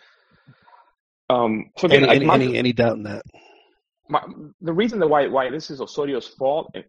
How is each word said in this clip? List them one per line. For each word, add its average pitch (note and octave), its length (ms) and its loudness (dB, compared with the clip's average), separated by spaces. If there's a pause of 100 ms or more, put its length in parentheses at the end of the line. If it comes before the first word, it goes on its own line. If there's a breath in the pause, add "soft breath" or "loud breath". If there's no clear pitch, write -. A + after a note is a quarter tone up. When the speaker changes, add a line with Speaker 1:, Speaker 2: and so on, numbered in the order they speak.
(1300 soft breath)
Speaker 1:
Um, A#2 480 0
so F#3 100 -2
again, C#3 180 6
Speaker 2:
any, - 20 4
Speaker 1:
like, - 100 6
Speaker 2:
any, C#3+ 100 2
Speaker 1:
my F3+ 80 4
Speaker 2:
any, B2+ 220 2
any A#2+ 160 0
doubt A#2 260 2
in G#2 60 -10
that. G#2 200 -10 (840 soft breath)
Speaker 1:
my, D3+ 100 0 (400)
the E3+ 120 -4
reason A3 260 0
that E3 100 2
why, C#3+ 200 2
why B2+ 220 0
this D#3 200 -10
is C3+ 100 -12
Osorio's C#3 460 -6
fault, C3+ 480 -4
and, - 140 -14